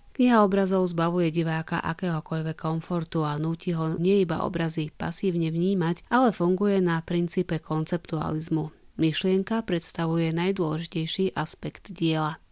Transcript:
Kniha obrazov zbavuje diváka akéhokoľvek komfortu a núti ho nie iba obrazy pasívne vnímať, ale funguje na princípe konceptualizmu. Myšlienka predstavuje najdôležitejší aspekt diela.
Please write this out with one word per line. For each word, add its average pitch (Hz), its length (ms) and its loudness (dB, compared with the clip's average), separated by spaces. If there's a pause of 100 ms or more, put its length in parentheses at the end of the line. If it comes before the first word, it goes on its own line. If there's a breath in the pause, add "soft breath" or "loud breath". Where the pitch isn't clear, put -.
(140)
Kniha 240 320 6
obrazov 190 400 2
zbavuje 170 480 0
diváka 160 480 -2
akéhokoľvek 160 720 -4
komfortu 165 720 -2
a 147 160 -2
núti 165 320 -2
ho 160 240 -2
nie 190 240 4
iba 165 240 0
obrazy 165 480 -2
pasívne 165 560 0
vnímať, 170 640 0
ale 254 160 4
funguje 185 560 2
na 165 160 0
princípe 175 560 -2
konceptualizmu. 156 1120 -4 (320)
Myšlienka 190 640 0
predstavuje 165 720 0
najdôležitejší 170 960 -2
aspekt - 640 -6
diela. 160 400 0 (140)